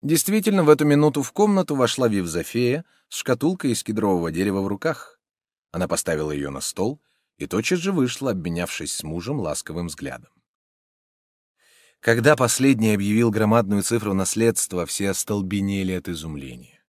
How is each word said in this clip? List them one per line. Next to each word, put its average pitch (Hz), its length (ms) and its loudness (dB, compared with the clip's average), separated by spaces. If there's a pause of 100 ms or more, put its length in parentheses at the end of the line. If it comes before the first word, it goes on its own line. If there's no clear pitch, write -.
Действительно, 190 600 2
в 151 60 8
эту 151 160 8
минуту 147 360 4
в - 100 -6
комнату 196 420 2
вошла 127 340 2
Вивзофея 107 760 -2 (240)
с - 60 -12
шкатулкой 139 560 -2
из 107 100 -4
кедрового 98 480 0
дерева 95 320 -2
в 95 40 -4
руках. 101 540 -6 (520)
Она 87 160 -4
поставила 78 420 -2
её 71 200 -6
на 67 120 -10
стол 117 400 -6 (340)
и - 100 -10
тотчас 170 340 -2
же 190 120 -2
вышла, 131 380 0
обменявшись 87 640 -6
с - 80 -10
мужем 87 380 -6
ласковым 82 480 -6
взглядом. 64 440 -14 (1700)
Когда 120 340 4
последний 117 600 4
объявил 104 360 2
громадную 104 520 2
цифру 104 320 -2
наследства, 95 720 0
все 101 240 -4
остолбенели 98 840 -2
от 90 160 -6
изумления. 71 800 -12